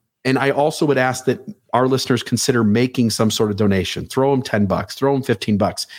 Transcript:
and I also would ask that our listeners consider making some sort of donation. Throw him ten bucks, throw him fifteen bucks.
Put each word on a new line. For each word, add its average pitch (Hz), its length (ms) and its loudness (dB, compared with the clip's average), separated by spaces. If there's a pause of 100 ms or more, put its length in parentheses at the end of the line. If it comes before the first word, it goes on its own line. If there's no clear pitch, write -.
(240)
and 131 140 0
I 139 120 0
also 147 340 0
would 139 140 2
ask 127 260 0
that 123 160 0 (320)
our 127 140 2
listeners 131 360 0
consider 123 420 0
making 117 460 2
some 110 200 0
sort 107 200 0
of 98 60 -4
donation. 98 480 0
Throw 135 300 0
him 127 80 -2
ten 104 240 0
bucks, 92 280 -4
throw 139 200 0
him 131 80 -2
fifteen 110 340 -2
bucks. 95 300 -2 (120)